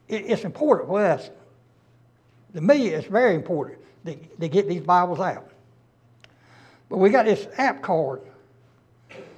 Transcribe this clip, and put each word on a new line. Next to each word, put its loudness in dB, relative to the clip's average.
it, -6
it's -2
important 0
for 0
us. 0
To -8
me, 4
it's -6
very 2
important -4
to, -10
to -10
get 2
these -4
Bibles 2
out. -6
But -4
we 6
got 4
this 0
app -2
card -4